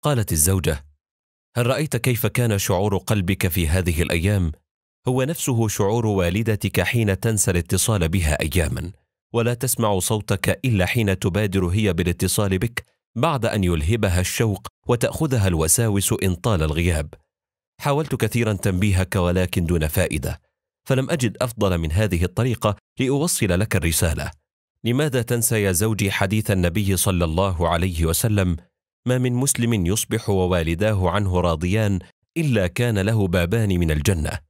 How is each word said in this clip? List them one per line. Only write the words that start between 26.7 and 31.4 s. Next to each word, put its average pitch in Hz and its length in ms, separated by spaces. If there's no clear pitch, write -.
صلى 90 280
الله 85 440
عليه 85 380
وسلم: 92 500
'ما 127 120
من 123 140
مسلم 120 540
يصبح 110 440
ووالداه 90 800
عنه 92 300